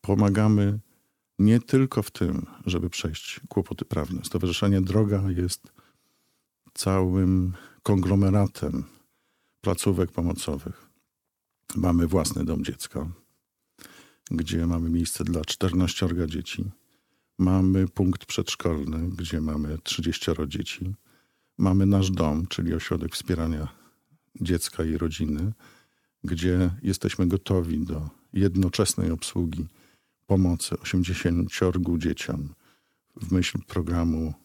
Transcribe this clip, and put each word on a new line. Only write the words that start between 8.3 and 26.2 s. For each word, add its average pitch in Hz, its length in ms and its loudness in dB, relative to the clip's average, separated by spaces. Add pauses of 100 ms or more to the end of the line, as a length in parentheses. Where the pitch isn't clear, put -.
placówek 92 520 0
pomocowych. - 760 -6 (880)
Mamy 87 300 2
własny 78 380 0
dom 80 200 -2
dziecka, - 440 -8 (1200)
gdzie 82 360 -2
mamy 82 240 0
miejsce 85 340 -2
dla 85 200 -2
czternaściorga 87 840 0
dzieci. 85 380 -6 (760)
Mamy 95 500 4
punkt 92 360 0
przedszkolny, 80 840 -4
gdzie 85 320 -6
mamy 76 380 -4
trzydzieścioro 80 680 -4
dzieci. - 480 -8 (640)
Mamy 95 280 4
nasz 98 240 4
dom, 82 360 0
czyli 85 280 -2
ośrodek 82 400 -4
wspierania 80 540 -2 (720)
dziecka 85 440 -2
i 78 140 -2
rodziny, 78 540 -2 (720)